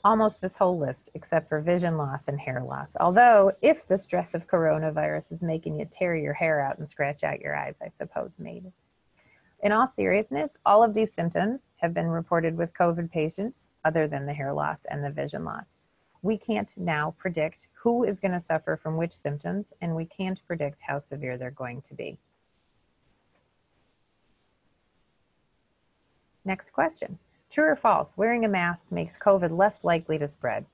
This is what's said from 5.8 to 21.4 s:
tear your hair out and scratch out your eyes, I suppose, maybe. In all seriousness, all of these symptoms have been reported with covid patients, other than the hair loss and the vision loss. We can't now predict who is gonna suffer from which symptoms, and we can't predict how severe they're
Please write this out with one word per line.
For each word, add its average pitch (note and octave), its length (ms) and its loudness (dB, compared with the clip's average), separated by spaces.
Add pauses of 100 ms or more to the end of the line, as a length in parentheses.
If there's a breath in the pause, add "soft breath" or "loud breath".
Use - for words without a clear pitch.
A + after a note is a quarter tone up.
tear F3 260 -2
your D3 160 -2
hair D#3 260 0
out C#3 200 -2
and D3+ 100 -12
scratch D3 340 -4
out D3 200 -4
your - 120 -6
eyes, - 280 -6
I - 160 -12
suppose, - 400 -8
maybe. F3+ 340 -14 (920 soft breath)
In G#3 100 2
all A#3 140 4
seriousness, A3 760 -2
all G#3 180 8
of A3 120 4
these G#3+ 180 0
symptoms E3+ 640 -2
have E3+ 160 -2
been E3+ 140 -2
reported E3 500 0
with E3+ 160 -4
covid E3+ 380 0
patients, E3+ 580 -4 (160)
other D#3 240 2
than C#3 160 -6
the C#3+ 80 -6
hair C#3+ 220 -6
loss D3+ 360 -4
and C#3+ 140 -6
the C#3+ 60 -4
vision D3 340 -8
loss. - 220 -10 (560)
We G#3 160 -2
can't G#3 400 -4
now D#3+ 400 -4
predict E3 560 -4
who A#3 300 0
is G3 140 -2
gonna F3+ 220 -2
suffer D#3+ 420 -2
from D#3+ 140 -4
which E3+ 160 -4
symptoms, E3+ 720 -6
and E3+ 120 -2
we E3 120 -4
can't F#3 400 -6
predict D3+ 340 -6
how C#3+ 180 -6
severe C3+ 380 -8
they're B2+ 140 -10